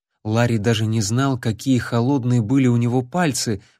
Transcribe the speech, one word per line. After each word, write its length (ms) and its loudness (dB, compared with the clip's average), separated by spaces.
Ларри 340 0
даже 280 0
не 140 0
знал, 380 0
какие 400 -2
холодные 640 0
были 280 2
у 80 4
него 260 0
пальцы, 580 -2